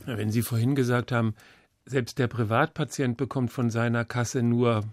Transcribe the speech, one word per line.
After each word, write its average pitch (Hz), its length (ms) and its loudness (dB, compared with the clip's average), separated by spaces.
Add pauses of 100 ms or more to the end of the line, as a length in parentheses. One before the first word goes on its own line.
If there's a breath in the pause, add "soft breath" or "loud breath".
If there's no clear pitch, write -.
Ja, 120 100 -6
wenn 107 140 -2
Sie 117 100 2
vorhin 117 340 0
gesagt 123 360 0
haben, 113 240 2 (500 soft breath)
selbst 123 320 -4
der 127 100 2
Privatpatient 123 880 0
bekommt 127 340 -2
von 120 180 0
seiner 117 360 0
Kasse 123 360 -2
nur 120 500 2